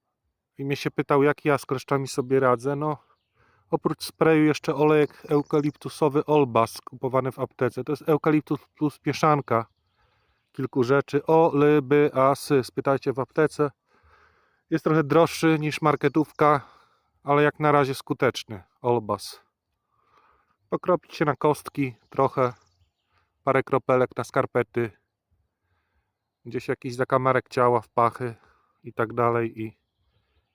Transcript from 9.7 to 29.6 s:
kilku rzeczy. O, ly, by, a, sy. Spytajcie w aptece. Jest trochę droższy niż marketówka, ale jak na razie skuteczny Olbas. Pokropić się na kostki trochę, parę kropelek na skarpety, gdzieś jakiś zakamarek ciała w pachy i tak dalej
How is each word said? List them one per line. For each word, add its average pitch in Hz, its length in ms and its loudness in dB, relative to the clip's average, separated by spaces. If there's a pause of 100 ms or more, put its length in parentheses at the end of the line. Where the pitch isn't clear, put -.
kilku - 320 -4
rzeczy. 139 420 0
O, 160 280 4
ly, 147 280 4
by, 147 320 2
a, 135 200 4
sy. 131 300 -2
Spytajcie 139 480 -4
w 117 60 -6
aptece. 147 520 -2 (1000)
Jest 160 140 -2
trochę 156 200 2
droższy 160 560 2
niż 151 220 -6
marketówka, 147 760 2 (640)
ale 143 180 2
jak 147 180 0
na 151 120 2
razie 139 220 2
skuteczny 113 680 -4 (200)
Olbas. 110 580 -4 (1300)
Pokropić - 440 -4
się 165 100 -2
na 143 120 -2
kostki 143 600 -4 (140)
trochę, 131 420 -2 (920)
parę 131 180 0
kropelek 127 540 -2
na 120 80 -8
skarpety, 120 680 -4 (1500)
gdzieś 123 240 -10
jakiś 127 260 -6
zakamarek 127 540 0
ciała 123 320 2
w - 80 -20
pachy 117 460 -2 (500)
i 117 80 -18
tak 113 200 -4
dalej 117 480 -2